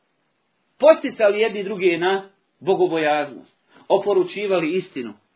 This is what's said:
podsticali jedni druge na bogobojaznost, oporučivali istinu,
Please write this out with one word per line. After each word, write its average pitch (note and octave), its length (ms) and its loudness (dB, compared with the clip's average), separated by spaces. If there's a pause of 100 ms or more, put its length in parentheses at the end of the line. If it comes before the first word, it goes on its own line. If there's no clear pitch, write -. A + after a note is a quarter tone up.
(760)
podsticali A#3 640 4
jedni G#3 240 -2
druge F#3 340 0
na G3 320 -2 (300)
bogobojaznost, D3+ 960 -2 (320)
oporučivali F#3 880 -2
istinu, C3 400 -6 (220)